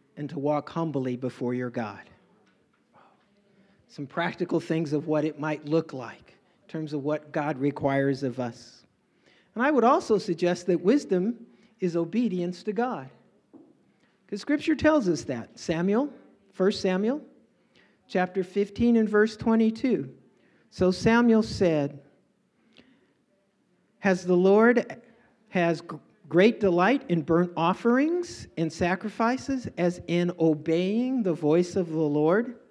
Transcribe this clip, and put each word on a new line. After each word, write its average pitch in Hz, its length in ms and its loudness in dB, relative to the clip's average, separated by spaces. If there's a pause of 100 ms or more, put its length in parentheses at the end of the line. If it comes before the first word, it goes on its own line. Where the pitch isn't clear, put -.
(160)
and 147 140 -10
to - 80 -10
walk 147 320 -2
humbly 139 480 -4
before 123 380 -4
your 123 160 -6
God." 107 300 -8 (1900)
Some 143 200 -14
practical 175 540 -4
things 160 320 -2
of 151 140 -4
what 151 180 0
it 151 120 -6
might 151 280 -6
look 156 260 -2
like - 440 -14 (280)
in - 60 -20
terms 160 240 -8
of 143 100 -6
what 147 300 -4
God 151 240 -4
requires 139 680 0
of 123 160 -4
us. - 460 -10 (680)
And 220 80 -6
I 269 80 2
would 269 140 4
also 247 340 4
suggest 175 500 -2
that 175 120 2
wisdom 208 680 0 (360)
is 170 160 -2
obedience 180 680 -2
to 220 80 -4
God, 196 380 -4 (1200)
'cause 202 100 -8
Scripture 294 360 -2
tells 302 340 4
us 160 160 -2
that. 117 340 -10
Samuel, 196 540 0 (400)
First 196 260 0
Samuel, 208 420 -2 (880)
chapter 180 380 -2
fifteen 208 500 0
and 220 140 4
verse 208 260 4
twenty-two. 220 760 0 (600)
So 185 220 2
Samuel 226 520 4
said, 151 560 0 (2000)
"Has 180 260 0
the 180 120 4
Lord, 214 640 4 (480)
has 170 320 0
g-, - 160 -14 (320)
great 196 320 4
delight 196 480 2
in 170 140 0
burnt 175 340 2
offerings 254 1000 0
and 160 160 -2
sacrifices 233 960 -2 (100)
as 175 300 0
in 175 320 0
obeying 180 840 0
the 185 100 0
voice 160 420 0
of 180 140 -2
the 156 80 -4
Lord? 160 580 2 (160)